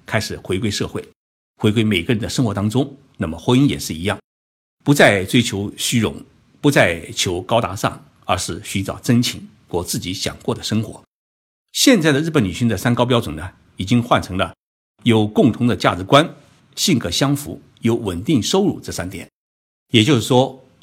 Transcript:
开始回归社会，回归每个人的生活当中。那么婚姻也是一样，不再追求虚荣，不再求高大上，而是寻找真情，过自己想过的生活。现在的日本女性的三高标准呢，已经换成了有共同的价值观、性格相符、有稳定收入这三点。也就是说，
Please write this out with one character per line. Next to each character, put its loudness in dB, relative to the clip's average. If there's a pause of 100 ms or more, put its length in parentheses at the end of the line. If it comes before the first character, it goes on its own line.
开 -2
始 -6
回 -4
归 -2
社 -4
会， -12 (500)
回 2
归 2
每 2
个 0
人 -2
的 -6
生 -2
活 0
当 -2
中。 -2 (240)
那 -4
么 -8
婚 2
姻 4
也 0
是 -8
一 -8
样， -2 (680)
不 4
再 4
追 2
求 -4
虚 -2
荣， -2 (360)
不 2
再 0
求 -4
高 0
大 -4
上， -6 (240)
而 -2
是 -8
寻 -4
找 -8
真 2
情， -6 (180)
过 -4
自 -6
己 -8
想 -8
过 -6
的 -14
生 -2
活。 -10 (720)
现 4
在 4
的 2
日 -4
本 2
女 -2
性 0
的 0
三 0
高 2
标 2
准 -6
呢， -10 (260)
已 -6
经 2
换 0
成 -8
了 -4 (480)
有 4
共 4
同 -2
的 2
价 0
值 -8
观、 4 (440)
性 2
格 -2
相 0
符、 -8 (200)
有 2
稳 -4
定 2
收 0
入 -2
这 -14
三 -8
点。 -14 (640)
也 6
就 2
是 2
说， 0 (180)